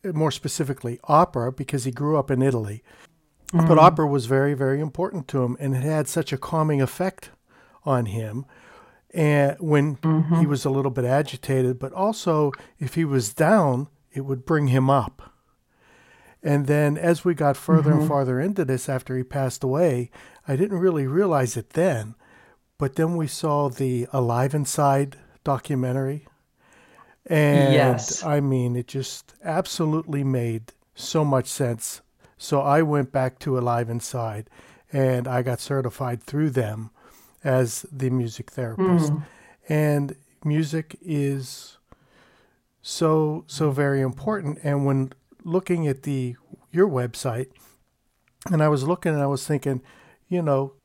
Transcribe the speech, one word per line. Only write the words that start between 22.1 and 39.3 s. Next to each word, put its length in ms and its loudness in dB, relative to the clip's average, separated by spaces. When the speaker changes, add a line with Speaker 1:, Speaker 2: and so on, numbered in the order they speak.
Speaker 1:
but 180 -4
then 200 0
we 100 -2
saw 420 -2
the 440 -2
Alive 420 0
Inside 640 2
documentary. 800 -2
And 460 4
Speaker 2:
Yes. 500 2
Speaker 1:
I 180 0
mean, 360 0
it 100 -6
just 560 -10
absolutely 840 -4
made 480 -4
so 300 -2
much 220 2
sense. 560 -6
So 240 -2
I 220 4
went 300 0
back 280 -2
to 180 -2
Alive 300 0
Inside 600 -6
and 340 0
I 160 -2
got 180 -4
certified 600 -4
through 280 -2
them 400 -4
as 480 0
the 200 -2
music 400 -4
therapist. 600 2
Speaker 2:
Mm. 120 -2